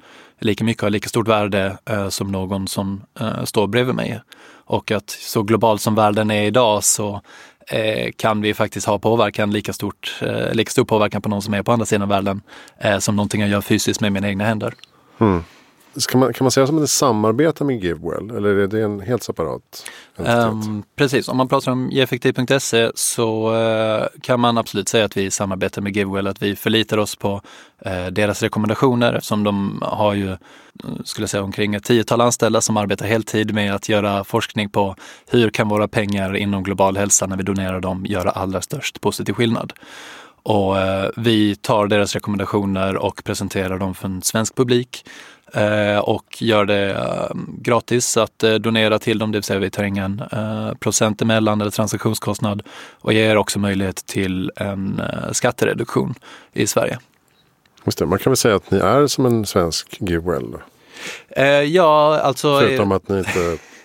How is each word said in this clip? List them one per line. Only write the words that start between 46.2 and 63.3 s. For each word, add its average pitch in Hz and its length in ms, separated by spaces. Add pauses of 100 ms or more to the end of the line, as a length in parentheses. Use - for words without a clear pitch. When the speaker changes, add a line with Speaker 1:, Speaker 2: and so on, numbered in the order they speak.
Speaker 1:
gör 107 220
det, 98 260
eh, - 400 (280)
gratis 120 580
att, - 260
eh, 110 120
donera 110 440
till 110 200
dem, 107 140
det 107 60
vill 98 40
säga 98 180
vi 98 100
tar 104 140
ingen, 98 380 (100)
eh, 110 420
procent 107 480
emellan 110 380
eller 104 100
transaktionskostnad 104 920 (380)
och - 120
ger 110 240
också 104 220
möjlighet 98 480
till 92 500
en, 98 440
eh, - 320
skattereduktion 120 840 (380)
i 113 140
Sverige. - 320 (840)
Speaker 2:
Just - 140
det, 87 80
man 95 120
kan - 120
väl 127 60
säga 110 200
att - 140
ni 98 80
är 117 280
som 131 200
en 113 200
svensk - 540
GiveWell 85 500
då? - 100 (680)
Speaker 1:
Eh, 135 180
ja, 151 760
alltså, 139 380
Speaker 2:
Förutom 110 340
Speaker 1:
eh, 98 40
Speaker 2:
att - 120
ni 98 100
inte 85 400 (260)